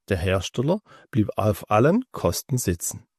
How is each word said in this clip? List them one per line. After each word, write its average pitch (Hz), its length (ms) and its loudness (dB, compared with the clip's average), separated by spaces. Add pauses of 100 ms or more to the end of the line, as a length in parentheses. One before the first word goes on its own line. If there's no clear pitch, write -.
Der 98 80 0
Hersteller 98 640 -2 (300)
blieb 104 240 0
auf - 340 0
allen 151 420 4
Kosten - 460 -2
sitzen. - 480 -4 (120)